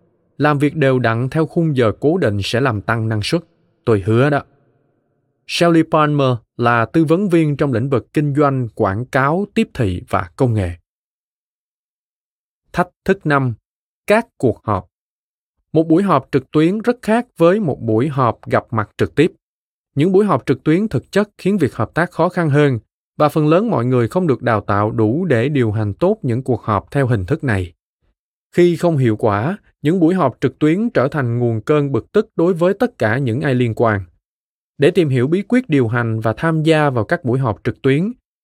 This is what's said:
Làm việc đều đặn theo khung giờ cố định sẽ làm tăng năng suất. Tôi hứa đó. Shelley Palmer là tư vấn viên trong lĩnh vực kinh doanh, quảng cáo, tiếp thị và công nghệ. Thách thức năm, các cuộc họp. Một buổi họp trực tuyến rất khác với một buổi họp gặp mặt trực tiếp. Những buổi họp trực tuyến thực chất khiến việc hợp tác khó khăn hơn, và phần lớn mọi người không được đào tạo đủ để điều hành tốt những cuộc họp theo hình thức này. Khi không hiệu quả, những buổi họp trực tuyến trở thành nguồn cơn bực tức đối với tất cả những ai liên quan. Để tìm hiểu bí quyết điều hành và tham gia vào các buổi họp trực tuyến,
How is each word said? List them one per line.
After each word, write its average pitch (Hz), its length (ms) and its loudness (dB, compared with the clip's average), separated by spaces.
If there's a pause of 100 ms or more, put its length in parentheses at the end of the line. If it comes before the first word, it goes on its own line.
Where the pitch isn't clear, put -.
(380)
Làm 147 220 0
việc 143 160 0
đều 135 240 2
đặn 117 300 -2
theo 160 160 -2
khung 160 320 -2
giờ 113 220 2
cố 156 180 0
định 110 260 -2
sẽ 117 180 -2
làm 117 200 -2
tăng 113 280 -2
năng 107 140 -4
suất. 170 180 -2 (440)
Tôi 107 200 2
hứa 117 240 2
đó. 143 140 -2 (1040)
Shelley 165 440 2
Palmer 147 460 2 (200)
là 120 280 2
tư 165 200 0
vấn 175 240 0
viên 156 280 0
trong 143 160 -2
lĩnh 117 160 -2
vực 127 240 -2
kinh 147 220 0
doanh, 135 400 0
quảng 104 300 -2
cáo, 143 480 0
tiếp - 200 -2
thị 92 360 -4
và 95 260 -4
công 123 180 0
nghệ. 95 180 -2 (2000)
Thách 175 140 -2 (180)
thức 196 200 -2
năm, 135 280 0 (540)
các 226 200 2 (100)
cuộc - 260 -2
họp. 98 260 -4 (840)
Một 160 140 2
buổi 165 160 4
họp 170 280 0
trực 131 200 -2
tuyến 165 280 0
rất 240 220 -2
khác 233 260 -2 (100)
với 175 220 4
một 160 220 -4
buổi 113 260 0
họp 131 380 -2
gặp 120 260 -2
mặt 107 260 -4
trực - 180 -4
tiếp. 143 160 2 (640)
Những 160 160 2
buổi 196 140 4
họp 165 200 0
trực - 180 -2
tuyến 180 240 0
thực - 240 -6
chất 208 260 -2
khiến 202 200 -2
việc 147 160 -2
hợp - 200 -6
tác 175 180 -2
khó 165 180 -2
khăn 175 200 -2
hơn, 139 300 2 (380)
và 151 120 2
phần 151 180 0
lớn 185 220 2
mọi 123 160 0
người 127 220 2
không 180 200 -2
được 123 140 0
đào 113 200 0
tạo 104 300 0
đủ 120 340 0
để 131 240 0
điều 127 220 0
hành 104 220 -2
tốt 196 280 -2
những 127 220 -4
cuộc 120 180 -2
họp 101 300 -4
theo 139 160 0
hình 110 180 -2
thức 147 180 -4
này. 98 300 -2 (840)
Khi 175 200 4
không 170 220 0
hiệu 120 180 2
quả, 113 420 -2 (240)
những 170 180 0
buổi 170 160 2
họp 147 260 0
trực - 180 -4
tuyến 180 300 0
trở 131 180 0
thành 123 320 -4
nguồn 117 220 -2
cơn 147 300 0
bực - 200 -4
tức 214 240 0
đối 175 180 0
với 175 200 0
tất - 240 -4
cả 110 200 0
những 131 240 -2
ai 143 140 0
liên 123 200 0
quan. 107 280 0 (720)
Để 147 140 4
tìm 170 180 2
hiểu 131 180 0
bí 180 200 -2
quyết 247 220 0
điều 139 180 2
hành 113 320 -2
và 113 180 -2
tham 160 260 -2
gia 151 260 2
vào 123 140 -2
các 170 200 -4
buổi 123 160 0
họp 123 240 -4
trực - 180 -6
tuyến, 160 320 0 (300)